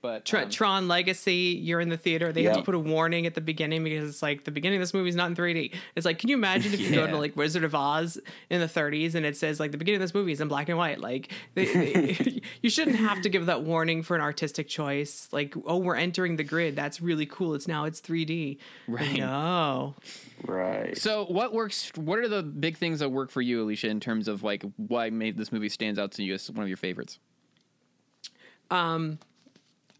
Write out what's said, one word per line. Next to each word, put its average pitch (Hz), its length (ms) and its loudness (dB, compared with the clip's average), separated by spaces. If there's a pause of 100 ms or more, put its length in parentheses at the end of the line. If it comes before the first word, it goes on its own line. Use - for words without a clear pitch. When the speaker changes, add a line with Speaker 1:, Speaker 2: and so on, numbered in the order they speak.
Speaker 1:
But, 113 240 -6
Speaker 2:
Tr-, 214 120 2
Speaker 1:
um, 151 120 2
Speaker 2:
Tron 196 380 2
Legacy, 180 720 2
you're 170 180 0
in 170 100 0
the 165 80 0
theater. 165 360 2
They 165 120 2
have - 80 6
to 202 80 4
Speaker 3:
Yep. - 40 -6
Speaker 2:
put 190 80 0
a 175 60 2
warning 165 480 2
at 165 80 -4
the 165 60 -2
beginning 160 420 -2
because 156 260 -2
it's 147 140 -6
like, 147 220 -2
the 151 60 -6
beginning 170 260 0
of 185 40 2
this 180 140 -2
movie 185 140 2
is 175 60 -2
not 175 140 2
in 170 60 -2
three 170 180 0
D. 165 200 -2 (220)
It's 175 120 0
like, 165 100 2
can 226 100 -2
you 277 80 4
imagine 202 380 2
if 190 80 0
you - 80 -2
go - 160 4
Speaker 1:
Yeah. - 60 0
Speaker 2:
to, 151 80 0
like, 147 160 -2
Wizard 156 280 0
of 151 120 0
Oz 151 440 0 (300)
in 175 120 2
the 165 60 0
thirties 156 460 0
and 160 140 2
it 143 100 -2
says, 151 220 -2
like, 151 120 2
"The 143 60 0
beginning 185 240 2
of 185 60 0
this 175 80 -4
movie 196 160 2
is 143 100 -2
in 151 60 0
black 147 220 0
and 165 100 2
white"? 165 200 0
Like, 127 320 -6 (220)
they, 190 120 2
they, 180 760 4 (100)
<laughs> - 120 -12
you 233 80 6
shouldn't 302 260 4
have 202 240 2
to 196 80 0
give 175 160 2
that 156 160 2
warning 165 400 2
for 170 140 -2
an 156 80 2
artistic 147 440 -2
choice. 143 640 -4
Like, 143 220 -2 (140)
"Oh, 170 100 2
we're 180 180 2
entering 170 400 0
the 156 80 -2
grid. 151 320 0
That's 143 240 -4
really 160 280 0
cool. 165 260 -2
It's 143 140 -4
now, 151 180 -2
it's 160 140 -6
three 165 260 -2
D." 151 320 -4 (300)
Speaker 1:
Right. 135 320 -2
Speaker 2:
No. 143 720 0 (500)
Speaker 3:
Right. 95 540 -2
Speaker 1:
So 214 280 0
what 208 280 0
works, 220 400 -2
what 160 240 -2
are 240 100 2
the 208 140 0
big 156 340 -2
things 160 260 0
that 139 80 2
work 131 200 -2
for 127 140 0
you, 120 180 2
Alicia, 107 280 0
in 107 100 0
terms 110 280 0
of, 104 140 -2
like, 104 220 -2 (140)
why 113 340 0
made 110 260 -2
this 110 140 -6
movie 107 180 -2
stands 107 300 -2
out 98 140 -2
to 104 100 -6
you 95 100 -2
as - 160 -8
one 110 140 -6
of 98 60 -2
your 92 80 -4
favorites? - 420 -6 (1500)
Speaker 2:
Um, 165 500 0 (800)